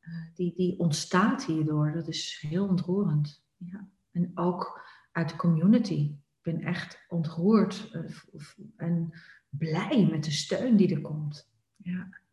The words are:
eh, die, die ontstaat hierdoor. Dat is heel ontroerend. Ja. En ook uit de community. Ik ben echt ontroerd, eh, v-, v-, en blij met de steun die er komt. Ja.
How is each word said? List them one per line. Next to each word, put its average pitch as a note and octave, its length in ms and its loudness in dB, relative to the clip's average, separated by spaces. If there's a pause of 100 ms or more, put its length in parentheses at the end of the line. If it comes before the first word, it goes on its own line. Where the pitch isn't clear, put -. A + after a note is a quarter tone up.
eh, E3 100 -14 (200)
die, F3 220 -4
die F3+ 240 0
ontstaat F3+ 640 2
hierdoor. D#3 460 0
Dat E3 160 -4
is - 400 -8
heel F#3 200 0
ontroerend. F3 760 0 (140)
Ja. F3+ 300 -14 (240)
En F3 240 -2
ook F3+ 460 -2 (300)
uit E3 180 -2
de - 60 -10
community. E3 800 4 (280)
Ik E3 100 -2
ben D#3+ 80 -4
echt - 460 -6
ontroerd, F3 840 2
eh, D3+ 160 -8
v-, - 160 -16 (100)
v-, - 240 -20 (200)
en E3 360 -2 (360)
blij D#3+ 600 2
met D3+ 120 -2
de D#3 80 -4
steun A3+ 440 0
die F#3+ 200 6
er D3 60 -2
komt. D3+ 500 -8 (240)
Ja. F3+ 460 -10 (120)